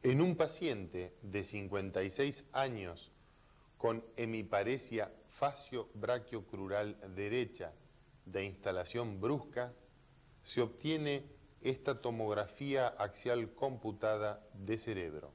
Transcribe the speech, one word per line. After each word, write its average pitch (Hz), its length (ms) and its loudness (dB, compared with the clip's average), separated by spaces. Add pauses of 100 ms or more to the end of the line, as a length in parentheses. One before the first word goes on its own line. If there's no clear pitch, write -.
En 131 140 8
un 170 160 6
paciente 101 840 0
de 101 220 -2
cincuenta 98 580 -2
y 95 80 2
seis 139 440 0
años 110 580 -2 (680)
con 113 240 2 (140)
hemiparesia 110 960 0 (140)
facio-brachiocrural 107 1900 -2
derecha 101 600 -2 (520)
de 95 200 0
instalación 98 760 -2
brusca, 123 540 0 (680)
se - 200 0
obtiene 143 640 0 (340)
esta 131 400 0
tomografía 117 880 2
axial 113 680 0
computada 110 880 0 (120)
de 98 240 0
cerebro. 80 580 -4